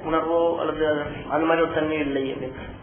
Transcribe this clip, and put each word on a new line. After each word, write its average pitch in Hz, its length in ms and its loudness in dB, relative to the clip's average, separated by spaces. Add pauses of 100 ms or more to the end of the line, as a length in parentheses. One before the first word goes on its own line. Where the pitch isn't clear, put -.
உணர்வோ 165 560 2
அல்லது 156 260 0 (440)
அந்த 156 160 2
மாதிரி 165 160 4
ஒரு 160 120 0
தன்மை 156 240 0
இல்லை 135 340 0
அப்படின்னு. - 340 -8 (160)